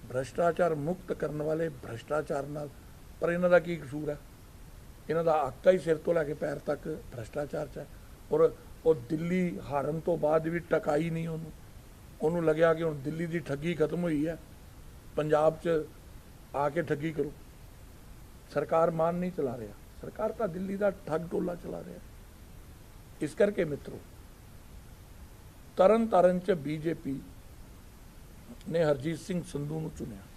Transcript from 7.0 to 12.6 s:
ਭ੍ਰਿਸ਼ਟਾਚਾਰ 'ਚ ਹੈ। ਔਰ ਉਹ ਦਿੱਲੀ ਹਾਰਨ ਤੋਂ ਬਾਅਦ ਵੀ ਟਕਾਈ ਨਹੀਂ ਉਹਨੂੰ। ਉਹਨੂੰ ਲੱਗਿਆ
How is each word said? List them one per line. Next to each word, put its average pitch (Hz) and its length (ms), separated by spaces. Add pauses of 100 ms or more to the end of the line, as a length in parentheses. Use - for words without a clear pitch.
ਭ੍ਰਿਸ਼ਟਾਚਾਰ 147 560
'ਚ - 100
ਹੈ। 147 100 (440)
ਔਰ 160 240 (300)
ਉਹ 160 100
ਦਿੱਲੀ 170 640 (120)
ਹਾਰਨ 143 280
ਤੋਂ 165 180
ਬਾਅਦ 156 300
ਵੀ 170 120
ਟਕਾਈ 156 500
ਨਹੀਂ 165 180
ਉਹਨੂੰ। 160 240 (720)
ਉਹਨੂੰ 165 240
ਲੱਗਿਆ 160 280